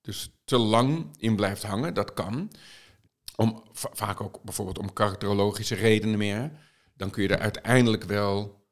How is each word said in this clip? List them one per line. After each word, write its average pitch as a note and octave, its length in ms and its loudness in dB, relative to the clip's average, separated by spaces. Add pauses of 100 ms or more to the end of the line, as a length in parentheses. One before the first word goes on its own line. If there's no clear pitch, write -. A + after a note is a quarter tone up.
dus - 300 -12 (140)
te - 120 2
lang B2 500 4 (120)
in A2+ 180 2
blijft G2 260 0
hangen, A2+ 320 -4
dat - 200 -4
kan. B2 360 -6 (880)
Om, A2+ 260 0 (100)
va-, - 200 -8
vaak G#2 280 -6
ook - 220 -10
bijvoorbeeld F#2+ 360 -8
om G2 140 -8
karakterologische G2+ 800 0
redenen G#2+ 440 4
meer. G#2 320 -2 (440)
Dan G2 160 -6
kun G2+ 120 -4
je G2 60 2
er F#2+ 120 4
uiteindelijk A2+ 640 2
wel G2+ 680 -2